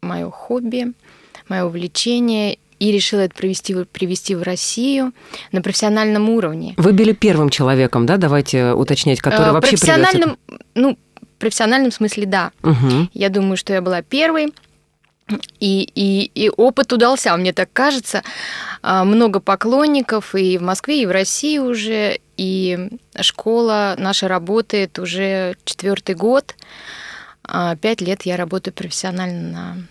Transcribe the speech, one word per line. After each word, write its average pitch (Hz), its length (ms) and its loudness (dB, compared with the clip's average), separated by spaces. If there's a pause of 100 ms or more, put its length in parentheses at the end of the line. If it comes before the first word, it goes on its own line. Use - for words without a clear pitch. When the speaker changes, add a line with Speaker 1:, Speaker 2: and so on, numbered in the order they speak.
Speaker 1:
мое 175 300 -6
хобби, 247 600 -6 (540)
мое 185 180 -2
увлечение, 214 920 -2 (220)
и 208 120 2
решила 202 300 0
это 185 140 -2
привести 190 380 -4
в, 185 120 -4
привести 185 500 -6
в 170 80 -6
Россию 254 720 -2 (400)
на 190 80 0
профессиональном 214 680 2
уровне. 165 460 -2
Speaker 2:
Вы 180 160 4
были 214 220 6
первым 160 360 4
человеком, 127 560 2
да, 165 120 2
давайте 139 560 2
уточнять, 135 480 2
который 214 280 4
Speaker 1:
Э, - 40 4
Speaker 2:
вообще - 240 4
привез - 60 2
это? 320 100 4
Speaker 1:
профессиональным, 349 440 4 (380)
ну, 254 220 2 (240)
в - 180 -20
профессиональном 233 520 2
смысле, 208 340 -2
да. 190 260 -2 (100)
Speaker 2:
Мгм. 139 520 2
Speaker 1:
Я 196 160 0
думаю, 196 280 0
что - 160 -6
я 190 80 0
была 180 200 -2
первой. 302 520 0 (1080)
И, 196 340 0
и, 196 400 0
и 208 140 2
опыт 262 420 2
удался, 240 460 2
мне 180 160 0
так 185 180 -2
кажется. 262 520 0 (580)
А, 185 240 2
много 214 340 4
поклонников 233 960 0
и 185 220 2
в 170 40 -2
Москве, 190 400 -2
и 233 40 0
в 180 60 -2
России 233 480 -2
уже. 220 600 -2 (160)
И 185 540 -4 (320)
школа 214 760 0
наша 190 300 -2
работает 190 720 -2
уже 185 640 -4
четвертый 190 520 -4
год. 233 400 0 (880)
А, 175 320 -2
пять 220 240 -2
лет 185 220 -4
я 180 120 -2
работаю 180 380 -6
профессионально 180 760 -8
на 175 260 -10 (120)